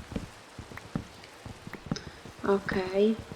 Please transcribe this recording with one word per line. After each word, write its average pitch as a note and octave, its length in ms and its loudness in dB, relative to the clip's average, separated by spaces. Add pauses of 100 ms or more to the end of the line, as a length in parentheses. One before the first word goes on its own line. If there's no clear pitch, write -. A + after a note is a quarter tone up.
(2500)
Okej. G3 720 6 (200)